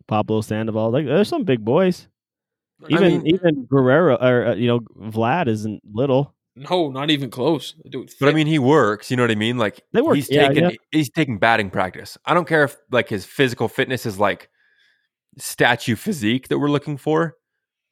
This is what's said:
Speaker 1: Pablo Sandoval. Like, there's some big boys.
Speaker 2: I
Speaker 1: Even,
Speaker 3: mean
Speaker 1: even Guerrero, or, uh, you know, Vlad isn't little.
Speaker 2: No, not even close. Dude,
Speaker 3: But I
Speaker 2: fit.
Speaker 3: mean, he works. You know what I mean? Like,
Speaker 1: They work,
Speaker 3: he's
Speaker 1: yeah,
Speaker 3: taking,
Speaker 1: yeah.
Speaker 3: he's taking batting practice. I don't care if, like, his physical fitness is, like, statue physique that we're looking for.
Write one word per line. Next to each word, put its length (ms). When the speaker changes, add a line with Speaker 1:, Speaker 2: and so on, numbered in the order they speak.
Speaker 1:
Pablo 340
Sandoval. 500
Like, 140
there's 220
some 160
big 220
boys. 420
Speaker 2:
I 120
Speaker 1:
Even, 300
Speaker 3:
mean 40
Speaker 1:
even 380
Guerrero, 500
or, 320
uh, 80
you 120
know, 120
Vlad 500
isn't 340
little. 400
Speaker 2:
No, 340
not 220
even 180
close. 460
Dude, 300
Speaker 3:
But 80
I 40
Speaker 2:
fit. 40
Speaker 3:
mean, 120
he 120
works. 520
You 60
know 60
what 80
I 40
mean? 220
Like, 240
Speaker 1:
They 80
work, 140
Speaker 3:
he's 140
Speaker 1:
yeah, 180
Speaker 3:
taking, 160
Speaker 1:
yeah. 120
Speaker 3:
he's 180
taking 280
batting 320
practice. 560
I 80
don't 140
care 160
if, 120
like, 180
his 160
physical 420
fitness 380
is, 140
like, 300
statue 580
physique 540
that 100
we're 120
looking 260
for. 400